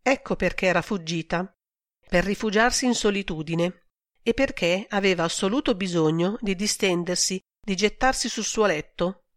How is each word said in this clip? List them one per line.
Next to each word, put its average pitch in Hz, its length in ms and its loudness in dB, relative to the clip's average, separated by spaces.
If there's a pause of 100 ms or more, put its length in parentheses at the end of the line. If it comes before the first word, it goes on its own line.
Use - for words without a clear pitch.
Ecco - 360 0
perché 185 300 0
era 175 140 4
fuggita, 170 720 -4 (560)
per 175 160 2
rifugiarsi 214 640 0
in 247 80 4
solitudine, 175 920 -2 (340)
e 233 100 0
perché 202 560 0
aveva 190 360 2
assoluto 220 500 0
bisogno 170 680 0
di 196 140 0
distendersi, 180 840 -2 (200)
di 196 140 -2
gettarsi 220 540 0
sul 214 160 -6
suo 214 220 0
letto. 175 580 -2 (120)